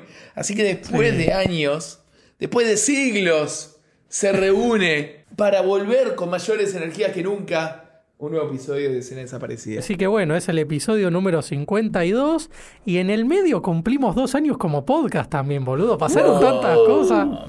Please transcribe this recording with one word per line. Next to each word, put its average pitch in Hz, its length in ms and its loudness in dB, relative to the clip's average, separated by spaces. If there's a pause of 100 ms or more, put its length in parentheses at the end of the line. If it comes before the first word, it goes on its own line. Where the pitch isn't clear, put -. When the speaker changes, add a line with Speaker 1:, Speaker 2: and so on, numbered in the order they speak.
(360)
Speaker 1:
Así - 180 -6
que 214 100 0
después 190 480 0
Speaker 2:
Sí. 202 60 -2
Speaker 1:
de 165 160 0
años, 160 680 -4 (360)
después 233 300 -2
de 214 100 0
siglos, 208 1000 -2 (320)
se 196 220 -2
reúne 190 960 0 (100)
para 202 260 2
volver 202 540 0
con 175 140 -6
mayores 196 440 -2
energías 175 380 -4
que 180 120 -6
nunca 165 800 -6 (140)
un 147 140 -10
nuevo 151 160 -2
episodio 139 440 -4
de 123 80 -4
Escena 131 220 -12
Desaparecida. 120 580 -10
Speaker 2:
Así - 160 -6
que 185 120 -2
bueno, 190 280 0
es 175 120 -4
el 165 100 0
episodio 165 540 0
número 170 300 0
cincuenta 190 640 -2
y 180 60 0
dos, 302 380 0 (360)
y 175 120 0
en 185 120 0
el 220 160 0
medio 320 360 2
cumplimos 202 540 0
dos 254 180 0
años 285 240 0
como 147 280 0
podcast 240 440 0
también, 139 360 -2
boludo. 156 320 2
Pasaron 339 380 4
Speaker 1:
No, 180 40 4
Speaker 2:
tantas 466 380 4
cosas. 359 500 6 (220)